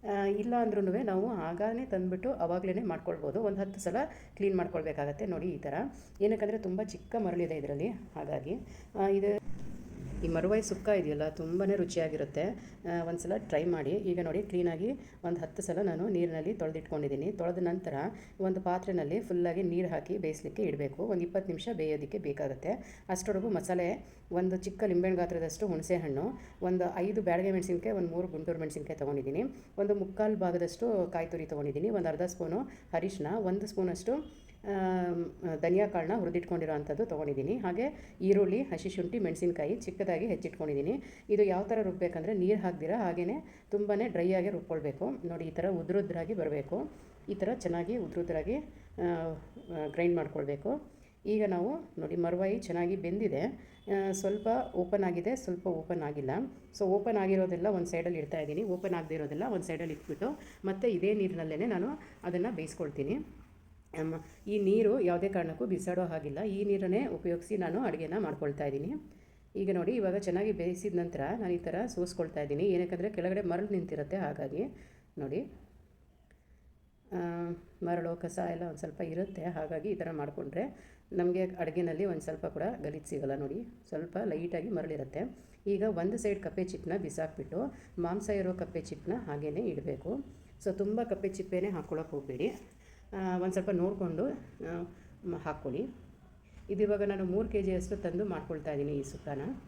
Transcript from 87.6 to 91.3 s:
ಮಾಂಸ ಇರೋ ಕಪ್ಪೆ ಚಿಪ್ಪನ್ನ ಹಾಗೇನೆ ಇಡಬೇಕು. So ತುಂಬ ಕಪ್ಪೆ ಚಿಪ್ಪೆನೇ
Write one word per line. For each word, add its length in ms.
ಮಾಂಸ 300
ಇರೋ 240
ಕಪ್ಪೆ 280
ಚಿಪ್ಪನ್ನ 360
ಹಾಗೇನೆ 440
ಇಡಬೇಕು. 640
So 100
ತುಂಬ 300
ಕಪ್ಪೆ 260
ಚಿಪ್ಪೆನೇ 400